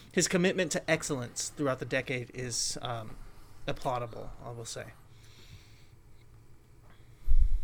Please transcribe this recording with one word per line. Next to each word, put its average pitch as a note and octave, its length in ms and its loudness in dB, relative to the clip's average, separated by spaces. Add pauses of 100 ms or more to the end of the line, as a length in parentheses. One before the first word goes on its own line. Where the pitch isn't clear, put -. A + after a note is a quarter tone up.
(120)
his E3+ 160 2
commitment F3+ 460 2
to - 180 -4
excellence C#3 640 -4
throughout C3 240 -2
the C3+ 60 -8
decade B2+ 480 -4
is, B2 480 -6
um, A2+ 340 -8 (520)
applaudable, A#2+ 640 -6 (160)
I B2 60 -10
will A#2 140 -12
say. A#2 200 -12 (2750)